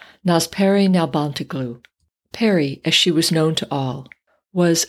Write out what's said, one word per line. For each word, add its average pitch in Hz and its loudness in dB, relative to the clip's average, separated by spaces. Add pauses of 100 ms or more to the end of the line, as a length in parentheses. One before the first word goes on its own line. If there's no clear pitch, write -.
(280)
Nazperi 196 2
Nalbantiglu, 147 -2 (520)
Peri 170 0
as 160 -2
she - 2
was 160 2
known 160 2
to - -6
all, 135 -6 (420)
was 170 2